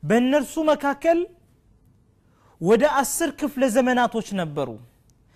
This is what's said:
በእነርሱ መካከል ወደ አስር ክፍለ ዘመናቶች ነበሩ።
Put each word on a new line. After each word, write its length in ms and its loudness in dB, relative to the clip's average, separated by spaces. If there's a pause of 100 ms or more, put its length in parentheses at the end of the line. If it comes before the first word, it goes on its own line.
በእነርሱ 600 0
መካከል 640 0 (1300)
ወደ 320 2
አስር 420 -2
ክፍለ 340 -2
ዘመናቶች 640 0
ነበሩ። 460 -6 (560)